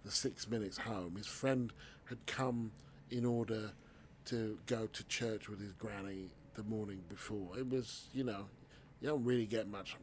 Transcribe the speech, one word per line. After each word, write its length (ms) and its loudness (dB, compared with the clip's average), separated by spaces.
the 60 -6
six 360 2
minutes 300 0
home. 380 -2
His 100 -4
friend 480 2
had 220 -8
come 440 2
in 160 2
order 460 4
to 420 2
go 180 2
to 200 -4
church 440 0
with 120 -4
his 120 -6
granny 560 -4
the 100 -4
morning 460 0
before. 480 -4
It 100 0
was, 460 0
you 100 2
know, 220 0
you 80 2
don't 140 4
really 240 6
get 200 4
much 360 -6